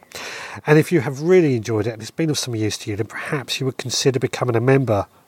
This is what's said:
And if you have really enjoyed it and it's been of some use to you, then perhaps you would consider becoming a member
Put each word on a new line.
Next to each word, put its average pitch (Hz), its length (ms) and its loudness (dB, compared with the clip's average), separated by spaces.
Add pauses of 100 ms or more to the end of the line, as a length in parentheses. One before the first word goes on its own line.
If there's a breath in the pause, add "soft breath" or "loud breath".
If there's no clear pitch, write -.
(640 loud breath)
And 151 140 6
if 156 140 2
you 160 80 4
have 131 200 -6
really 160 360 4
enjoyed 107 300 -2
it - 40 -4
and 107 100 -10
it's 110 80 -12
been 160 200 -2
of 143 100 -2
some 120 160 -6
use 107 220 -2
to - 120 -10
you, 104 60 -4
then 104 120 -4
perhaps - 520 -6
you 135 60 -2
would 131 120 -4
consider 127 400 0
becoming 123 380 -2
a 113 60 2
member 120 460 2 (200 soft breath)